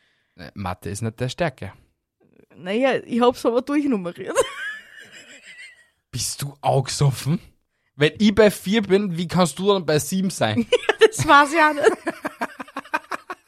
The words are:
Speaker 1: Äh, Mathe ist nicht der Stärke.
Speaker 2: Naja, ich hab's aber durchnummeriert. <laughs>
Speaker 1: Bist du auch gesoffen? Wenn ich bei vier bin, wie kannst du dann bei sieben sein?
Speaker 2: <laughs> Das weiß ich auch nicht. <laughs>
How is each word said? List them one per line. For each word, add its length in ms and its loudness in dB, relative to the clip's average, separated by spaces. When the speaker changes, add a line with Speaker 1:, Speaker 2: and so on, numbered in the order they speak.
Speaker 1:
Äh, 160 -18
Mathe 360 -8
ist 120 -8
nicht 180 -6
der 100 -4
Stärke. 440 -6
Speaker 2:
Naja, 400 0
ich 160 -2
hab's 240 2
aber 160 0
durchnummeriert. 800 -4
<laughs> 40 2
Speaker 1:
Bist 300 -8
du 180 -10
auch 240 0
gesoffen? 560 0
Wenn 240 2
ich 160 4
bei 160 6
vier 300 -2
bin, 360 0
wie 120 -4
kannst 300 0
du 120 0
dann 140 0
bei 140 2
sieben 300 -2
sein? 420 0
Speaker 2:
<laughs> 40 2
Das 160 -4
weiß 260 6
ich 80 2
auch 120 4
nicht. 180 2
<laughs> 60 -2